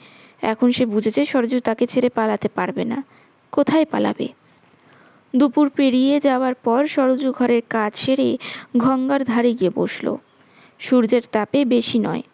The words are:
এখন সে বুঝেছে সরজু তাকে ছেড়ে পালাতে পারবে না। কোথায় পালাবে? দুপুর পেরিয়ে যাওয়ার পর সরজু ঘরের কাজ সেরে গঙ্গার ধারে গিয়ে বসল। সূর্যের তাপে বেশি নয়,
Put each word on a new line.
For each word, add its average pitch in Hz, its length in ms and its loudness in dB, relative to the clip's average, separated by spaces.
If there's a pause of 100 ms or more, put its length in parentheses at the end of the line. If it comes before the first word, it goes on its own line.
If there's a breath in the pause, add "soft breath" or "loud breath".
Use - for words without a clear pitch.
(420 soft breath)
এখন 226 300 0
সে 247 140 0
বুঝেছে 214 400 0
সরজু 254 340 -2
তাকে 240 280 -2
ছেড়ে 247 220 0
পালাতে 214 380 -2
পারবে 185 380 -6
না। 240 180 -4 (480 soft breath)
কোথায় 302 340 2
পালাবে? - 420 -2 (1080 soft breath)
দুপুর 285 340 4
পেরিয়ে 269 500 2
যাওয়ার 262 340 2
পর 254 340 0
সরজু 262 440 0
ঘরের 240 380 0
কাজ 214 260 -4
সেরে 262 420 0 (400 loud breath)
গঙ্গার 262 460 0
ধারে 240 300 2
গিয়ে 190 220 0
বসল। - 400 -4 (640 soft breath)
সূর্যের 240 420 2 (100)
তাপে 233 340 0
বেশি 233 340 0
নয়, 202 220 -4 (120 loud breath)